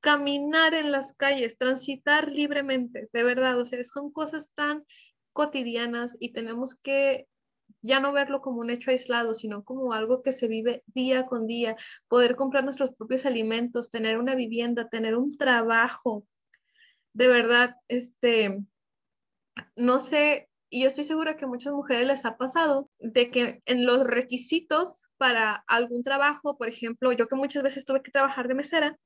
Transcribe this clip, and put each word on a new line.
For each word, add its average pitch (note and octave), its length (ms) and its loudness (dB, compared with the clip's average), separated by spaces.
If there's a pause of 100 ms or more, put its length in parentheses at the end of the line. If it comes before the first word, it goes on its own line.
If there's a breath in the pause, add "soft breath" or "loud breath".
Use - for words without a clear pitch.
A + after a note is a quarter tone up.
caminar D4 720 2
en D4+ 180 0
las C4+ 200 -4
calles, C4+ 460 -2
transitar C4+ 720 0
libremente, C#4 800 -2
de A#3 120 0
verdad, B3 340 2
o B3 60 0
sea, B3 200 -8
son C#4+ 280 -10
cosas D#4 420 -8
tan D4 300 -2 (480 soft breath)
cotidianas A#3+ 880 -4
y A#3 120 -10
tenemos A#3 420 -8
que C#4 540 -2 (540)
ya C4 180 2
no C#4 120 0
verlo C#4 280 0
como B3 200 -6
un A#3 100 -6
hecho B3 200 -4
aislado, A#3+ 440 0
sino G#3 300 -10
como B3+ 280 -6
algo A3 300 0
que C4+ 100 -2
se B3 160 -2
vive A3+ 380 -2
día C4 400 0
con A#3+ 200 -4
día, A3+ 300 -2 (320 loud breath)
poder B3 280 4
comprar C4+ 280 0
nuestros C4+ 280 -2
propios B3+ 340 -4
alimentos, A#3 640 -2
tener A3 280 -2
una B3+ 160 -2
vivienda, A#3 540 -2
tener A3 280 -2
un C#4+ 200 -2
trabajo. A#3 880 2 (880 soft breath)
De B3 160 4
verdad, A#3+ 480 4 (120)
este, A3+ 760 0 (1120)
no B3 240 4
sé, D4 480 2 (220)
y B3 120 -2
yo C4 60 6
estoy C#4 160 -2
segura D#4 320 -2
que D4 80 -10
a C4 40 -6
muchas B3 240 -8
mujeres C4+ 340 0
les C4 200 0
ha A3+ 100 -6
pasado C#4 640 0
de A#3+ 320 0
que A#3+ 360 -2
en B3 200 2
los B3 200 4
requisitos B3+ 1120 -2
para A3+ 500 0
algún A#3+ 360 0
trabajo, C#4+ 560 0
por A3+ 100 -4
ejemplo, A#3 440 -2
yo A3+ 160 2
que C4+ 80 -2
muchas C#4 260 -2
veces C4+ 220 -2
tuve C4+ 180 0
que C4 80 -20
trabajar C4 380 0
de B3+ 60 0
mesera D4 520 0